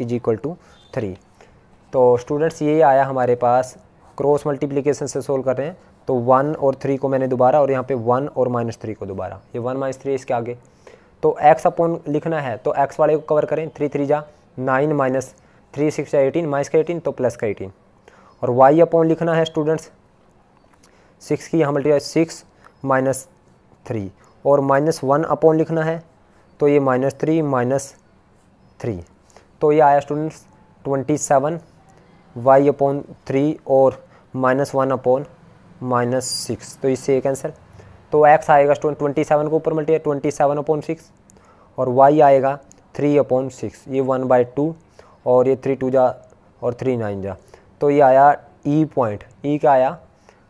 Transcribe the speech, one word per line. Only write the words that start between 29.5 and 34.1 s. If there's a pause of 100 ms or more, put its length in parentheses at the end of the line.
तो
ये
आया
students (380)
twenty
seven, (800)
y
upon (260)
three (100)
और (300)